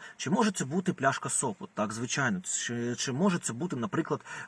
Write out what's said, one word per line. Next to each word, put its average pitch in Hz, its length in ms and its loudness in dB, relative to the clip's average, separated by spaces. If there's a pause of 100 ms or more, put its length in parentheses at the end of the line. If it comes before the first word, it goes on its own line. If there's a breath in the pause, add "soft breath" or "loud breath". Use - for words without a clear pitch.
(180 loud breath)
чи - 120 -4
може 214 220 6
це - 140 -2
бути 170 280 0
пляшка 135 360 2
соку? - 440 -2
Так, 107 200 0
звичайно. 117 480 0
Чи, 120 540 -2
чи - 160 -2
може 175 280 4
це - 140 -4
бути, 151 220 -4
наприклад, 123 460 0 (260 loud breath)